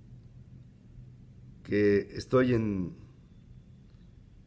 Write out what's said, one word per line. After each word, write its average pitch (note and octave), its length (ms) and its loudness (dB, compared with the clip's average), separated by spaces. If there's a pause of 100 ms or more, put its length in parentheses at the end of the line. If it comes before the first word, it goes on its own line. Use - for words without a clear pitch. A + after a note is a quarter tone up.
(1600)
Que G2+ 480 2
estoy B2+ 420 0
en G2+ 400 -2 (1500)